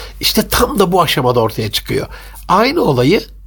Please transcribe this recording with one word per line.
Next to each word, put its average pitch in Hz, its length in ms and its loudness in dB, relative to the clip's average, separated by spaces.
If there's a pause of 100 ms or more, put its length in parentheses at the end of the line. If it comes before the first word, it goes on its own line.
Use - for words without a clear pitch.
(200)
işte - 280 0
tam 247 320 0
da 180 120 4
bu 180 100 4
aşamada 127 380 2
ortaya 110 320 -2
çıkıyor. - 360 -4 (400)
Aynı 254 340 2
olayı 151 400 2 (260)